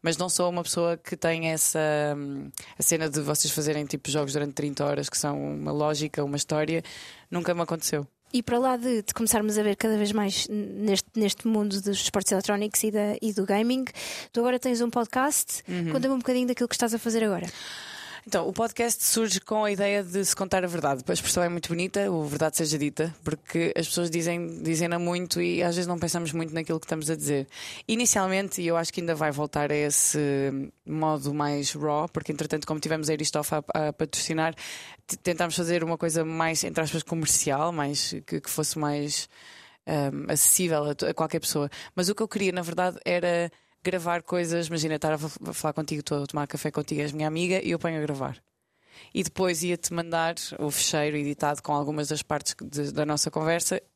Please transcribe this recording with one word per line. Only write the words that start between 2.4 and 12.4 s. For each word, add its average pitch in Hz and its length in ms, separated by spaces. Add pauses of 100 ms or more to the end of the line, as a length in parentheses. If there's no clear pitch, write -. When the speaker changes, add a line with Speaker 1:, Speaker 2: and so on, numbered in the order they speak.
Speaker 1:
a - 20
cena 160 260
de 151 140
vocês 151 320
fazerem, 151 320
tipo, 143 240
jogos 139 240
durante 147 200
trinta 147 300
horas 143 240
que - 80
são 143 240
uma 147 320
lógica, 151 520
uma 143 120
história. 156 460 (480)
Nunca 175 240
me 170 80
aconteceu. 156 460 (260)
Speaker 2:
E 247 80
para 240 160
lá 254 180
de, 233 280
de - 100
começarmos 214 420
a 214 60
ver 208 140
cada 220 220
vez 202 140
mais 202 360
n-, 208 180 (180)
neste, 196 320
neste 214 320
mundo 208 320
dos 196 220
esportes - 300
eletrónicos 202 520